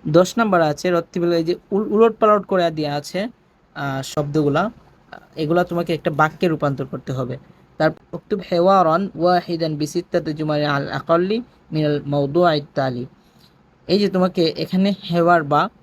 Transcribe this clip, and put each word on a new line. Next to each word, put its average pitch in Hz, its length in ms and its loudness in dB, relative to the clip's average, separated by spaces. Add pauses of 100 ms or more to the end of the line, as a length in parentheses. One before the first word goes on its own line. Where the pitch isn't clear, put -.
দশ 170 300 4
নাম্বার 202 240 2
আছে 156 300 0
রত্তিবুল, 170 420 -2
এই 165 100 0
যে 170 120 -2 (160)
উল-, 196 220 -2
উলট 220 240 4
পালট 208 280 4
করে 170 260 0
দেয়া 151 240 -4
আছে, 180 320 -6 (480)
আহ, 139 260 -6
শব্দগুলা, 147 720 -2 (640)
এগুলা 165 280 0
তোমাকে 170 300 -4
একটা 156 180 -4
বাক্যে 156 360 0
রূপান্তর 143 380 -2
করতে 135 280 -10
হবে। 127 240 -6 (400)
তার 160 140 2 (220)
উক্তুব 185 280 -6 (100)
হেওয়ারান 180 640 4
ওয়াহিদান 165 600 0
বিসিত্তাতি 160 580 -4
জুমালি 151 320 -2
আল 143 260 -2
আকাল্লি 180 500 0 (300)
মিনাল 147 340 0
মাওদুআই 143 560 2 (140)
তালি। 127 300 -4 (840)
এই 190 120 2
যে 202 100 2
তোমাকে 180 480 0
এখানে 190 360 0 (180)
হেওয়ার 170 320 4
বা 147 260 2 (140)